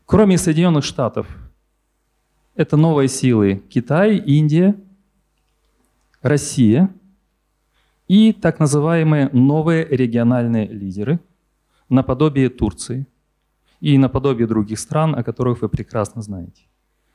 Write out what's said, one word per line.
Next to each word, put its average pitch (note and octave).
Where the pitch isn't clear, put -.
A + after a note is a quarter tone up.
Кроме F#3+
Соединённых D#3+
Штатов, A2
это D3+
новые D3+
силы G#2
Китай, F3
Индия, D#3
Россия D#3
и G#3+
так -
называемые D3+
новые D#3
региональные A#2
лидеры, G#2
наподобие C3
Турции – B2
и C#3+
наподобие C3
других G#2+
стран, D#3
о B2
которых A#2+
вы G#2+
прекрасно A2
знаете. F#2